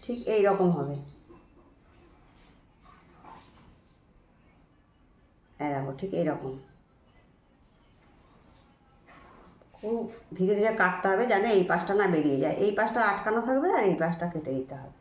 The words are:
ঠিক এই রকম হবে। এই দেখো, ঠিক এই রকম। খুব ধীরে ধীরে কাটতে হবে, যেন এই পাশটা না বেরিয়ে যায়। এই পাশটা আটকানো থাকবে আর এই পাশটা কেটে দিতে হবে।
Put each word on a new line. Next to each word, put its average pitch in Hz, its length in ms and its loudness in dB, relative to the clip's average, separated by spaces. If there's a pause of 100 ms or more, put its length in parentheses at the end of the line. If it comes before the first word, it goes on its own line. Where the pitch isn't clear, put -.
ঠিক 240 160 -8 (160)
এই 208 140 4
রকম 185 280 2
হবে। 143 200 -6 (4000)
এই 147 100 -2
দেখো, 135 160 -6 (100)
ঠিক 190 100 -6 (100)
এই 160 100 0
রকম। 135 220 -8 (3250)
খুব 226 240 -4 (360)
ধীরে 190 220 2
ধীরে 220 220 2
কাটতে 185 280 2
হবে, 190 240 2
যেন 196 120 2 (120)
এই 175 140 6
পাশটা 180 300 0
না 196 140 4
বেরিয়ে 147 280 2
যায়। 151 220 0
এই 208 140 2
পাশটা 233 220 0 (100)
আটকানো 208 380 -2
থাকবে 269 280 2
আর 240 140 2
এই 160 120 2
পাশটা 170 300 -2
কেটে 151 260 -6
দিতে 131 220 -8
হবে। 139 200 -18